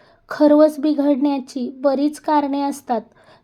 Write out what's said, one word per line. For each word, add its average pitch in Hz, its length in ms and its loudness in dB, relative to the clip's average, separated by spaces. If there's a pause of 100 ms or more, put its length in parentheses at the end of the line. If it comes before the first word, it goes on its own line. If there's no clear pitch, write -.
(300)
खरवस 302 500 4
बिघडण्याची 277 960 -2
बरीच 277 440 -2
कारणे 285 420 -2
असतात. 277 380 -6 (440)